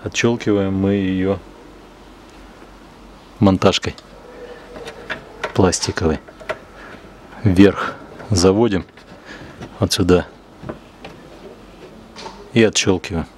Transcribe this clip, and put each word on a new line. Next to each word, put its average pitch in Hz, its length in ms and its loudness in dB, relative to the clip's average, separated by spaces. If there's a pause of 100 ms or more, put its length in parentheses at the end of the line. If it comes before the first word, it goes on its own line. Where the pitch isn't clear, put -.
Отщёлкиваем 104 720 0
мы 98 180 2
её 95 460 -2 (2000)
монтажкой 95 560 2 (1600)
пластиковой. 85 640 0 (1200)
Вверх 95 520 4 (340)
заводим 98 560 4 (960)
вот - 120 0
сюда 90 360 2 (2250)
и 117 100 6
отщёлкиваем. 92 600 0 (120)